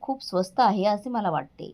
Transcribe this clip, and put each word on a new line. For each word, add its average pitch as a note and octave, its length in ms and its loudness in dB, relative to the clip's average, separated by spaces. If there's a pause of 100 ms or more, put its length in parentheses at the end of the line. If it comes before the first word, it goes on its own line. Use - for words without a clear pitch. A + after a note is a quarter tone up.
खूप C4+ 220 -6
स्वस्त F#3 360 -2
आहे G3+ 260 4
असे G#3 240 0
मला G#3 200 -2
वाटते." - 440 -6